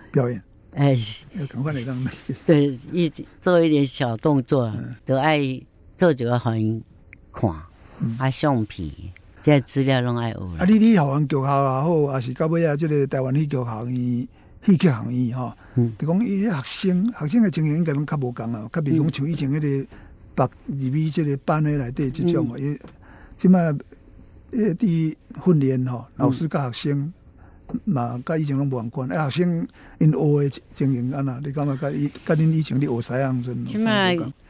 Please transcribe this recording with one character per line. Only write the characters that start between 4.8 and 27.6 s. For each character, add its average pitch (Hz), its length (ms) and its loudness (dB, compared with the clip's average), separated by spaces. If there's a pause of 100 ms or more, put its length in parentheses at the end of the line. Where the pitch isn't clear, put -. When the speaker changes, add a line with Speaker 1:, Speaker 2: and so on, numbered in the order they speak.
Speaker 2:
就 135 120 0
爱 147 240 2 (560)
做 175 160 6
一 - 20 -4
个 120 240 0
互 117 160 -2
因 110 260 0 (520)
看， 104 180 -2 (500)
Speaker 1:
嗯。 113 160 -4
Speaker 2:
啊， 131 140 -2
相 131 360 0
片， 85 220 -10 (540)
这 147 180 6
资 135 220 -2
料 131 180 2
拢 123 160 -2
爱 117 140 -4
有 - 100 -8 (140)
啦。 82 60 -6
Speaker 1:
啊， - 40 0
你， 214 140 6
你 226 160 6
学 160 100 6
院 143 240 0
剧 151 80 0
校 131 60 0
也 135 40 -2 (360)
好， 156 240 2
还 131 140 -2
是 127 120 -6
到 160 140 -2
尾 170 180 0
啊， 147 100 2
这 156 140 -2
个 143 180 2
台 135 140 -2
湾 131 140 -2
戏 151 120 2
剧 143 100 -2
学 117 280 -6
院、 123 440 -2 (340)
戏 190 160 6
剧 180 100 4
学 117 220 -2
院 123 260 0
吼， 120 160 -6 (220)
Speaker 2:
嗯。 120 240 2
Speaker 1:
就 143 100 -4
讲 190 180 0
伊 196 220 -2
学 143 160 -2
生， 190 480 0
学 151 160 -6
生 233 140 4
的 196 80 4
情 156 120 -2
形 151 140 2
应 170 80 2
该 151 80 0
拢 143 140 -2
较 160 100 -4
无 127 160 -2
共 117 220 -8
啊， 107 180 -8
较 170 80 -2
袂 156 180 2
讲 139 140 2
像 139 160 -4
以 165 60 -2
前 135 160 -2
迄 143 40 0
个 156 60 -2 (760)
别 135 540 -2
入 131 60 -2
去 156 160 0
这 160 140 0
个 143 200 0
班 156 180 2
的 147 140 2
内 123 160 -4
底 135 180 -2
这 170 220 0
种 - 180 0
哦， 123 80 -10
Speaker 2:
嗯。 143 160 -4
Speaker 1:
伊 - 40 -8 (580)
即 190 120 4
摆， 185 100 8
呃， 160 180 2 (1000)
伫 165 380 0 (300)
训 170 160 6
练 131 260 2
吼， 120 200 -6 (100)
老 131 160 2
师 156 160 -4
甲 139 240 -2
学 - 180 -4
生 143 220 -2 (720)